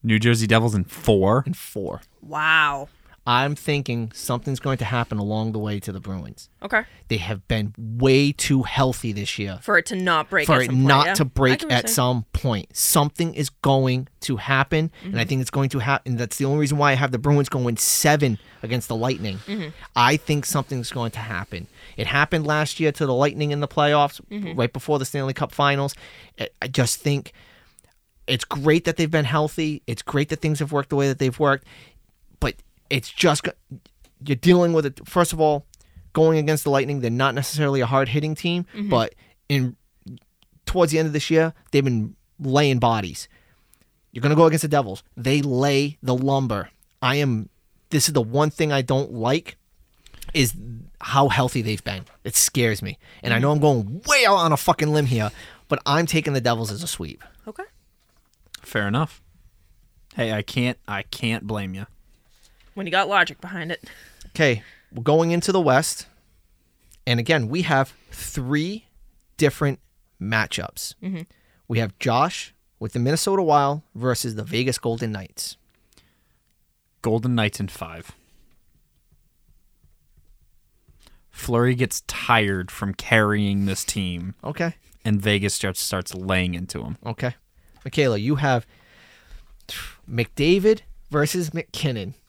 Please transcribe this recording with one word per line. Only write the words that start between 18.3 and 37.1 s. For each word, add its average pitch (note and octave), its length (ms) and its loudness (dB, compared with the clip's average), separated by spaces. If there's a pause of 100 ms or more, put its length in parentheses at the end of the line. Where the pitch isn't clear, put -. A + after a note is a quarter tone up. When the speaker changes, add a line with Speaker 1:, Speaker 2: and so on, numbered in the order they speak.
Speaker 2:
against A#2 280 -6
the A#2 80 -4
Lightning. A2 400 -4 (100)
Speaker 3:
Mm-hmm. G3 220 -6 (260)
Speaker 2:
I B2+ 220 6
think G3+ 280 -2
something's C3 460 -4
going A#2 200 -4
to - 80 -12
happen. G#2 480 -10 (280)
It A2+ 120 -4
happened D3+ 380 0
last D3+ 360 -2
year D3+ 100 2
to D3+ 140 -2
the C3 80 0
Lightning D3 380 0
in D3 100 -2
the C#3+ 80 -4
playoffs, D3 500 2 (100)
Speaker 3:
Mm-hmm. F#3+ 300 -8
Speaker 2:
right B2 140 0
before C#3+ 260 -2
the C3 60 -4
Stanley C3+ 280 -4
Cup C3+ 200 -4
Finals. C#3 420 0 (420)
I, - 120 -8 (120)
I A#2+ 60 -4
just B2+ 320 0
think C#3+ 320 -2 (960)
it's B2+ 200 -2
great D#3 400 0
that E3 120 -2
they've D#3+ 140 0
been D#3 140 0
healthy. D3+ 600 -2
It's A2+ 140 -8
great D3 280 -2
that D#3 120 -6
things D3+ 180 0
have D3 120 -4
worked C#3+ 180 -2
the D3 60 -2
way C#3 140 2
that C3 100 -2
they've C3 180 0
worked. C#3 280 2 (720)
But - 160 -2 (340)
it's C3+ 200 -2
just, - 340 2
go-, C#4 80 -6 (720)
you're C#3 120 -2
dealing F3 340 6
with D#3 140 2
it. C3+ 200 -8
First F3 280 2
of D#3+ 80 -2
all, D3+ 240 2 (480)
going D#3+ 240 4
against D3+ 260 0
the D3 60 0
Lightning, C#3 320 0
they're A#2 100 0